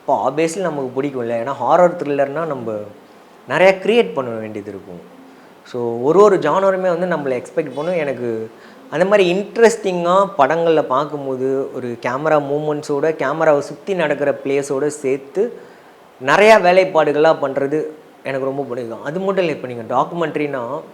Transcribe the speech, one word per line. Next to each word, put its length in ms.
இப்போ 300
obviously 280
நமக்கு 440
பிடிக்கும்ல, 280
ஏன்னா 220
ஹாரர் 340
த்ரில்லர்னா 500
நம்ம 260
நிறைய 340
கிரியேட் 320
பண்ண 160
வேண்டியது 400
இருக்கும். 300
So 180
ஒரு 380
ஒரு 160
ஜானருமே 640
வந்து 180
நம்மளை 260
எக்ஸ்பெக்ட் 320
பண்ணும். 200
எனக்கு 560
அந்த 140
மாதிரி 300
இன்ட்ரெஸ்டிங்காக 920
படங்கள்ல 440
பார்க்கும்போது 920
ஒரு 280
கேமரா 480
மூமெண்ட்ஸோட 600
கேமராவை 460
சுத்தி 360
நடக்கிற 500
பிளேஸோட 420
சேர்த்து 760
நிறையா 400
வேலைப்பாடுகளாக 760
பண்றது 420
எனக்கு 240
ரொம்ப 160
பிடிக்கும். 420
அது 160
மட்டும் 240
இல்லை, 160
இப்போ 60
நீங்க 280
டாக்குமெண்ட்ரினா 840